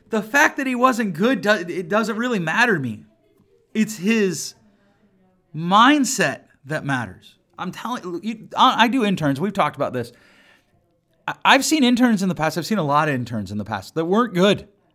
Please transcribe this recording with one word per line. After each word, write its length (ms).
the 140
fact 340
that 100
he 80
wasn't 400
good, 280
do-, 80
it 380
doesn't 280
really 220
matter 360
to 60
me. 240
It's 240
his 580
mindset 920
that 200
matters. 520
I'm 140
telling 500
you, 340
I, 280
I 40
do 160
interns. 340
We've 140
talked 240
about 160
this. 200
I, 60
I've 200
seen 200
interns 380
in 80
the 40
past. 220
I've 80
seen 140
a 40
lot 280
of 40
interns 380
in 60
the 80
past 300
that 100
weren't 260
good. 340